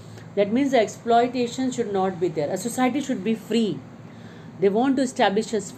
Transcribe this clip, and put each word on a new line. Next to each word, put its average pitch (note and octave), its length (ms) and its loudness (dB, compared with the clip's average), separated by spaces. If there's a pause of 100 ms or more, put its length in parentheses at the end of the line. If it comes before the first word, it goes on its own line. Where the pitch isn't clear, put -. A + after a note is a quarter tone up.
(360)
That G3+ 160 2
means C4 200 2
the C4 80 6
exploitation A#3+ 920 2
should G#3 220 -2
not F#3+ 260 0
be F3+ 80 2
there. D#3 220 -2
A F#3+ 80 -2
society B3 420 0
should G#3+ 240 -2
be A3 120 2
free. G#3+ 440 0 (800)
They F#3+ 100 4
want B3 280 2
to C#4 60 2
establish A3 500 2
a A3 40 0
s-, G3 200 -6